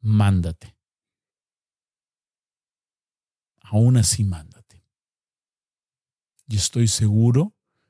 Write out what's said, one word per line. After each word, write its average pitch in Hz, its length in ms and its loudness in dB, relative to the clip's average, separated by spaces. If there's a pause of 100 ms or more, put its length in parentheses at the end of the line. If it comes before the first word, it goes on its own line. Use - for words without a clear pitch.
mándate. 101 760 -2 (3000)
Aún 117 280 2
así, 107 260 0
mándate. 85 600 -10 (1600)
Y 107 80 -4
estoy 117 300 -2
seguro 117 680 0 (360)